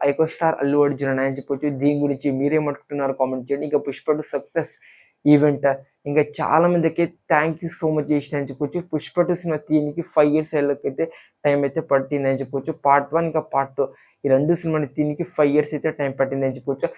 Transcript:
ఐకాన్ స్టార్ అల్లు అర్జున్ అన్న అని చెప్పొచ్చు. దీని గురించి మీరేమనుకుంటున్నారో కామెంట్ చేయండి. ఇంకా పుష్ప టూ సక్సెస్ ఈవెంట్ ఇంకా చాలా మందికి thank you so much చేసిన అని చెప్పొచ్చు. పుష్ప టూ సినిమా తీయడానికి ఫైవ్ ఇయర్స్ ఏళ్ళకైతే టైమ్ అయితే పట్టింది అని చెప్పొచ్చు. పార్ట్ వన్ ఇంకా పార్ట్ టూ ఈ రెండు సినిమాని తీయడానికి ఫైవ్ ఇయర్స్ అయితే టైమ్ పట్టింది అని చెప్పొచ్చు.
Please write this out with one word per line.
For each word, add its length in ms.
ఐకాన్ 280
స్టార్ 280
అల్లు 220
అర్జున్ 300
అన్న 140
అని 120
చెప్పొచ్చు. 360
దీని 280
గురించి 320
మీరేమనుకుంటున్నారో 840
కామెంట్ 320
చేయండి. 200
ఇంకా 140
పుష్ప 300
టూ 160
సక్సెస్ 460
ఈవెంట్ 420
ఇంకా 180
చాలా 360
మందికి 360
thank 320
you 140
so 180
much 200
చేసిన 280
అని 120
చెప్పొచ్చు. 360
పుష్ప 380
టూ 120
సినిమా 240
తీయడానికి 480
ఫైవ్ 240
ఇయర్స్ 240
ఏళ్ళకైతే 500
టైమ్ 200
అయితే 200
పట్టింది 460
అని 100
చెప్పొచ్చు. 400
పార్ట్ 340
వన్ 140
ఇంకా 200
పార్ట్ 280
టూ 100
ఈ 40
రెండు 260
సినిమాని 340
తీయడానికి 400
ఫైవ్ 240
ఇయర్స్ 220
అయితే 180
టైమ్ 220
పట్టింది 320
అని 100
చెప్పొచ్చు. 420